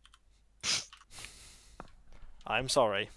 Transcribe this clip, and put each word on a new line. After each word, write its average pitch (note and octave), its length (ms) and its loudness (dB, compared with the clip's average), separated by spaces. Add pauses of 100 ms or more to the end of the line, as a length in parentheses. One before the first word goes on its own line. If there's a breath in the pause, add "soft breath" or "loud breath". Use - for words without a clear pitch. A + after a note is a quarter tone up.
(640)
<laughs> - 1800 -8
I'm A#2+ 200 2
sorry. G#2+ 500 4